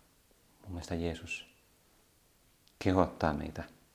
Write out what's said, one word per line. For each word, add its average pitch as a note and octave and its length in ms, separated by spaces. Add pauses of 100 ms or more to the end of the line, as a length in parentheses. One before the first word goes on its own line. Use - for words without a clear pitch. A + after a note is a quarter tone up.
(640)
mun F#2+ 100
mielestä E2+ 220
Jeesus - 640 (1200)
kehottaa F2+ 540
meitä D2+ 320 (300)